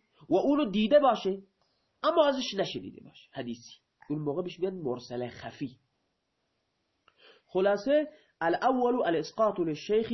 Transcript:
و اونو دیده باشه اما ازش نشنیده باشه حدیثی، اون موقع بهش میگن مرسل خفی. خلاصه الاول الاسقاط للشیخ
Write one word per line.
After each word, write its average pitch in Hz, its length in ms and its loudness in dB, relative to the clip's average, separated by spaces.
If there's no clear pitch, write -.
و 147 60 4
اونو 277 360 2
دیده 214 280 6
باشه 202 420 2
اما 311 240 4
ازش 254 300 -2
نشنیده 123 460 -6
باشه - 300 -20
حدیثی، 120 400 -10
اون 151 100 -4
موقع 151 220 -4
بهش 175 180 -8
میگن 190 160 -2
مرسل 123 520 -6
خفی. - 520 -12
خلاصه 202 640 2
الاول 247 540 2
الاسقاط 180 540 0
للشیخ 208 540 -2